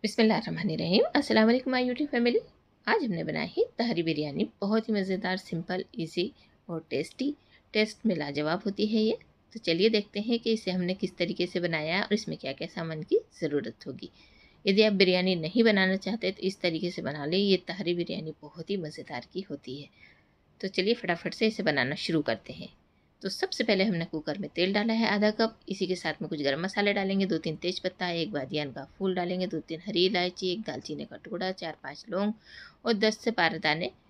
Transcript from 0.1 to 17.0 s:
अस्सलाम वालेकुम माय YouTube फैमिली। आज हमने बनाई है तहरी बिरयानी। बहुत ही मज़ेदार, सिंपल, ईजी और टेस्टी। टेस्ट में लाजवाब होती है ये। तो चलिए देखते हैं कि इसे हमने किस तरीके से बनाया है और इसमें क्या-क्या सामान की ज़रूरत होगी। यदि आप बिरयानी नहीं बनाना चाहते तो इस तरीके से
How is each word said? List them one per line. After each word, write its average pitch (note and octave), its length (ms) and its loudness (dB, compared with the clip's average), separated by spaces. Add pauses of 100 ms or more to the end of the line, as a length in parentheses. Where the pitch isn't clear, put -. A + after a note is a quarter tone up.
अस्सलाम A3 300 4
वालेकुम B3+ 260 2
माय B3+ 120 2
YouTube B3 240 -2
फैमिली। A#3+ 320 2 (480)
आज G4 160 2
हमने E3+ 200 -2
बनाई D#3 220 -2 (120)
है G#4+ 60 4 (140)
तहरी G3 240 0
बिरयानी। D3+ 460 -2 (120)
बहुत A3 280 0
ही A3 60 0
मज़ेदार, F#3 420 0
सिंपल, F3+ 480 -6 (140)
ईजी E3+ 340 -2 (360)
और E3 220 -8
टेस्टी। C4 440 -4 (380)
टेस्ट G#3+ 340 -2
में F#3+ 100 2
लाजवाब D3+ 500 -2
होती G3+ 200 -2
है G#3+ 140 2
ये। A3 180 2 (340)
तो A3+ 80 -14
चलिए F3 280 2
देखते G#3 320 0
हैं A#3 180 0
कि A3+ 140 0
इसे A3 180 -2
हमने F3+ 240 0
किस F#3 220 -6
तरीके E3+ 300 -2
से F3 140 -4
बनाया E3 360 -2
है G3+ 60 0
और - 120 0
इसमें G#3+ 240 -4
क्या-क्या E3 300 -8
सामान D#3+ 340 -8
की A4 180 2 (200)
ज़रूरत C#3+ 460 -4
होगी। - 240 -12 (560)
यदि G3 160 6
आप G#3+ 100 6
बिरयानी F#3 420 6
नहीं E3+ 300 2
बनाना F#3+ 320 6
चाहते F#3+ 360 -2
तो - 100 -10
इस F#3+ 180 -2
तरीके F3 300 0
से - 120 -8